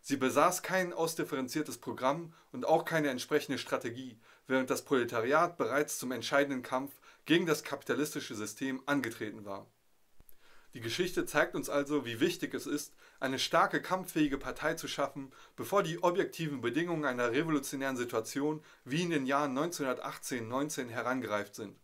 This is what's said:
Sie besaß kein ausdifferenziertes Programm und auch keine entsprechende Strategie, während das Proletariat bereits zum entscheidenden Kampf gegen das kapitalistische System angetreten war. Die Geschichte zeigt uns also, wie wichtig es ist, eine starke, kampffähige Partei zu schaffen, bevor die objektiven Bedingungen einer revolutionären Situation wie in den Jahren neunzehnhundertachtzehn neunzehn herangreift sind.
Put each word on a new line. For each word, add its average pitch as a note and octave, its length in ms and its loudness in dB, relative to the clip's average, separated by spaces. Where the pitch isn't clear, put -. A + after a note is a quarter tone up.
Sie C3+ 160 -2
besaß C3+ 440 4
kein F3+ 320 0
ausdifferenziertes D3 840 -2
Programm C#3 540 -2
und B2 140 -6
auch D#3+ 200 4
keine D#3 240 2
entsprechende C3+ 480 0
Strategie, B2+ 600 -6
während C3 220 2
das B2+ 140 0
Proletariat B2+ 760 2
bereits C#3 400 0
zum B2+ 140 -4
entscheidenden C#3 500 2
Kampf C3+ 320 -4
gegen F3 220 6
das D3+ 160 2
kapitalistische C3+ 720 -2
System C3 500 -4
angetreten A2+ 600 -2
war. G2 200 -8
Die A#2+ 60 -10
Geschichte F3 440 0
zeigt - 300 2
uns - 140 -4
also, C#3+ 360 0
wie A#2 140 -6
wichtig E3 340 0
es D3 140 -6
ist, D3 260 -4
eine C3 180 0
starke, - 420 4
kampffähige D3+ 560 0
Partei D3+ 360 -2
zu D3+ 160 -6
schaffen, C#3 420 -4
bevor F#3+ 280 2
die E3 200 -2
objektiven E3 560 2
Bedingungen D3+ 460 0
einer B2 260 2
revolutionären C#3 640 0
Situation C#3 680 -2
wie D3 200 0
in E3+ 60 0
den C#3+ 160 2
Jahren C#3 280 2
neunzehnhundertachtzehn C3+ 960 -2
neunzehn C3+ 400 -4
herangreift A2+ 680 -2
sind. G#2 280 -10